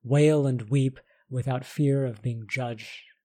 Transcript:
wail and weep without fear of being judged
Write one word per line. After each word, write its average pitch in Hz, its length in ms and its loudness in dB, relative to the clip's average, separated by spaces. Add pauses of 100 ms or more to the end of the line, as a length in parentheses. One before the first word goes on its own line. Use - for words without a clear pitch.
wail 147 440 4
and 127 240 0
weep 135 280 2 (300)
without 131 380 -4
fear 139 400 0
of 107 160 -8
being 117 260 -6
judged 120 540 -8 (220)